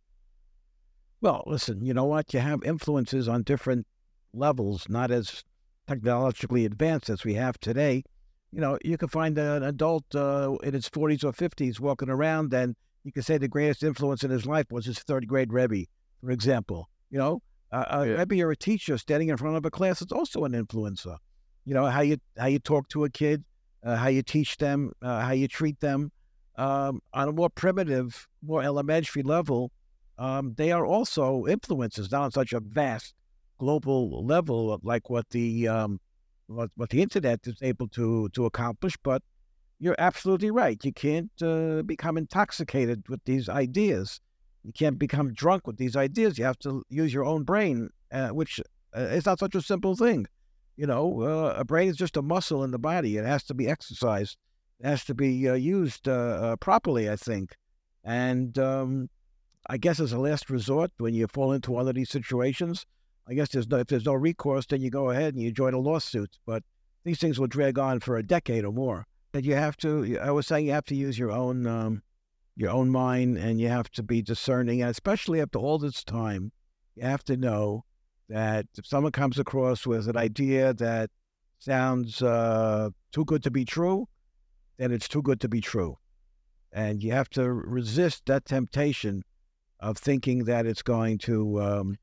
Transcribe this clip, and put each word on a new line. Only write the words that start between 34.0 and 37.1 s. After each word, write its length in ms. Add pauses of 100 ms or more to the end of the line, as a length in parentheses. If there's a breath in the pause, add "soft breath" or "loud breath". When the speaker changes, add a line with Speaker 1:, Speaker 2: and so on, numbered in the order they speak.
Speaker 1:
level 480
of, 100
like, 260
what 200
the, 380
um, 320 (480)
what, 280
what 140
the 120
internet 440